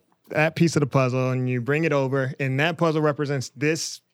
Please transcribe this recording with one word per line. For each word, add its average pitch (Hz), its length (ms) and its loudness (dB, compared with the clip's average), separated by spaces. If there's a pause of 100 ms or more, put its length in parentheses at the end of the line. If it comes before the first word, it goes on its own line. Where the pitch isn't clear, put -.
(300)
that 156 260 0
piece 165 200 2
of 156 40 2
the 143 60 0
puzzle 127 460 0
and 127 180 -2
you 127 100 -2
bring 143 240 0
it 156 80 2
over, 135 480 0
and 131 200 -2
that 165 180 0
puzzle 160 240 2
represents 143 540 -2
this 156 440 -2 (140)